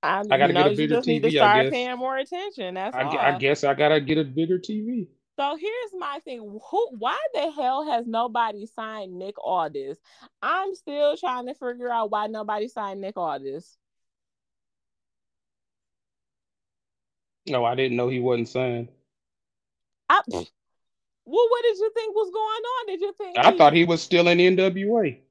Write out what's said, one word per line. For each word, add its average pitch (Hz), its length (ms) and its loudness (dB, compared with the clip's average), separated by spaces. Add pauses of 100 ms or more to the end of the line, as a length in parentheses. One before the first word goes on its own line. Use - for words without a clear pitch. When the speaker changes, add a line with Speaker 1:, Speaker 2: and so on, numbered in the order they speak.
Speaker 1:
I, 190 280 0
Speaker 2:
I - 80 6
gotta 180 100 6
Speaker 1:
you 170 60 4
know, 175 100 6
Speaker 2:
get 196 40 6
a - 40 4
Speaker 1:
you - 60 0
Speaker 2:
bigger 151 180 2
Speaker 1:
just 247 120 2
need 156 160 2
to 151 60 4
Speaker 2:
T 151 40 0
V, 147 60 4
I 208 80 8
Speaker 1:
start 214 160 8
Speaker 2:
guess. - 100 2
Speaker 1:
paying 247 240 -2
more 262 200 -4
attention. 285 560 -6
That's 190 220 -6
Speaker 2:
I 127 80 -2
gu-, 147 140 -2
Speaker 1:
all. 143 80 2
Speaker 2:
I 139 120 4
guess 135 260 0
I 139 120 2
gotta 151 260 4
get 147 160 0
a 156 60 2
bigger 160 360 -2
T 214 220 -6
V. 226 260 -6 (300)
Speaker 1:
So 285 180 -2
here's 427 440 -6
my 294 240 -8
thing. 254 160 -12 (320)
Who, 427 160 0 (100)
why 269 220 -2 (140)
the 311 180 -2
hell 277 380 -2
has 240 180 -2
nobody 226 580 -2
signed 220 520 -12
Nick 196 260 -10
Aldis? 151 540 -2 (440)
I'm 381 340 -2
still 294 420 0
trying 247 300 -4
to 262 60 -8
figure 247 380 -8
out 226 200 0
why 214 160 0
nobody 214 400 -4
signed 196 340 -8
Nick 196 160 -8
Aldis. 143 600 -6 (3750)
Speaker 2:
No, 123 180 0
I 120 100 2
didn't 127 220 0
know 123 120 0
he 127 100 -2
wasn't 120 280 0
signed. 123 400 -4 (1200)
Speaker 1:
I, 359 200 6
well, 85 160 -4 (800)
what 466 380 2
did 453 140 2
you 427 160 0
think 440 220 -4
was 415 160 0
going 427 320 -4
on? 494 240 -6
Did 370 140 -6
you 403 160 -4
think 359 200 -8
Speaker 2:
I 160 140 8
Speaker 1:
he 370 60 -2
Speaker 2:
thought 147 160 6
he 170 120 6
was 165 160 0
still 175 260 2
in 175 120 4
N 185 160 6
W 196 440 0
A. 139 200 -2 (120)